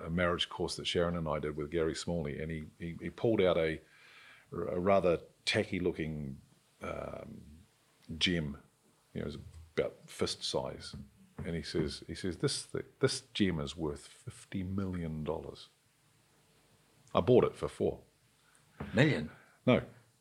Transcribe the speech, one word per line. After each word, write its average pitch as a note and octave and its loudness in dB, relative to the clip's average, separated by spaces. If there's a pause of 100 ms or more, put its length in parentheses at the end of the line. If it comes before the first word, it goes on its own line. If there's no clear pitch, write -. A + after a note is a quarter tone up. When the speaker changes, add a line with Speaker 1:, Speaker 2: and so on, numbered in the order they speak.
Speaker 1:
a E2+ -6
marriage F2 2
course - -4
that - -6
Sharon F2 2
and E2 -2
I D2+ 0
did D2+ -4
with D2 -4
Gary D#2+ 2
Smalley, D2 -4
and D#2 -6
he, D#2+ -6 (160)
he, E2+ -8
he F#2 -4
pulled A2 2
out F2 6
a, D#2+ 2 (880)
a F2 0
rather F2+ 6 (240)
tacky G2 0
looking, D#2 -2 (440)
um, - -8 (760)
gem, D#2 0 (580)
you E2+ -6
know, E2 -2
it - -4
was D2 -6 (400)
about - 2 (100)
fist - -4
size. - -4 (500)
And E2+ -2
he E2 -2
says, D#2 -2
he F2 -8
says, F2 -4
"This, - -2
th-, - -4 (140)
this - 0 (100)
gem F2+ 2
is C#2+ -4
worth D2+ -4 (180)
fifty - -10
million F2+ -4
dollars." D#2 -6 (1400)
I - 4
bought G#2+ 8
it - 0
for - -4
four. - -2 (920)
Speaker 2:
Million? G2+ 4 (360)
Speaker 1:
No, B2 8 (400)